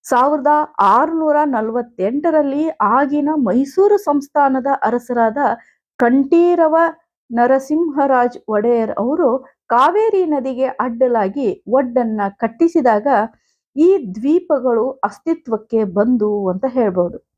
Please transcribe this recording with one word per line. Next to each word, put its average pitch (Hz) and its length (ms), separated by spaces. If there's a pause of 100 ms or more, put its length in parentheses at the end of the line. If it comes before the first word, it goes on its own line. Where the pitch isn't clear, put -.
ಸಾವಿರದ 277 440 (320)
ಆರುನೂರ 302 640
ನಲವತ್ತೆಂಟರಲ್ಲಿ 269 1300 (120)
ಆಗಿನ 277 520
ಮೈಸೂರು 277 640
ಸಂಸ್ಥಾನದ 285 720 (160)
ಅರಸರಾದ 240 540 (600)
ಕಂಠೀರವ 320 800 (540)
ನರಸಿಂಹರಾಜ್ 269 1040 (100)
ಒಡೆಯರ್ 220 500
ಅವರು 262 400 (300)
ಕಾವೇರಿ 370 580
ನದಿಗೆ 269 400
ಅಡ್ಡಲಾಗಿ 233 1000
ಒಡ್ಡನ್ನ 233 540 (160)
ಕಟ್ಟಿಸಿದಾಗ 240 680 (680)
ಈ 294 400
ದ್ವೀಪಗಳು 262 760
ಅಸ್ತಿತ್ವಕ್ಕೆ 220 920
ಬಂದು 208 680
ಅಂತ 185 180
ಹೇಳ್ಬಹುದು. 185 720